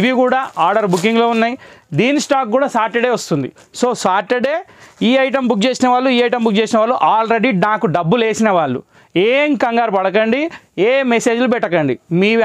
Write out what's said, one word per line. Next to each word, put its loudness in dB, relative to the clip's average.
ఇవి 2
కూడా 2
order 0
బుకింగ్లో 0
ఉన్నాయి. -2
దీని 2
stock -2
కూడా 0
Saturday 0
వస్తుంది. -4
So, 2
Saturday 0
ఈ 4
item -2
book 0
చేసిన 0
వాళ్ళు, 2
ఈ 2
item -2
book 2
చేసిన 0
వాళ్ళు 0
already 0
నాకు -2
డబ్బులు 0
వేసిన 0
వాళ్ళు, -2
ఏం 2
కంగారు 0
పడకండి, 0
ఏ 2
మెసేజ్లు 0
పెట్టకండి. 0
మీవి 2